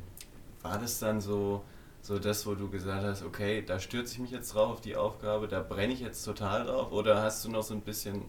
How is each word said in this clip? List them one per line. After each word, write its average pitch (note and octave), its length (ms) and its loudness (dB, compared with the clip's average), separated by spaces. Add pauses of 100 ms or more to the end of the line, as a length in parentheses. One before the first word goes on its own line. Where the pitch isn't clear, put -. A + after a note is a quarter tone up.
(640)
war - 140 -2
das - 220 -2
dann A2 220 2
so, G2+ 420 2 (400)
so G2+ 160 0
das, G#2 260 2
wo G#2 100 0
du G2 140 -2
gesagt G2 360 -2
hast, G2 180 0
okay, G#2 420 0
da F#2+ 140 0
stürze A#2+ 360 -4
ich B2 40 -10
mich B2 140 -6
jetzt - 200 -6
drauf G#2+ 180 6
auf A#2 100 -4
die - 160 -6
Aufgabe, G#2+ 500 2
da F#2+ 140 0
brenne G2 320 0
ich B2+ 80 -4
jetzt - 240 -8
total G#2 420 0
drauf? C3 240 0
Oder G#2 320 8
hast G#2+ 220 0
du A2 40 -6
noch A2 140 2
so G#2+ 120 -4
ein G2+ 60 -2
bisschen G2+ 480 -4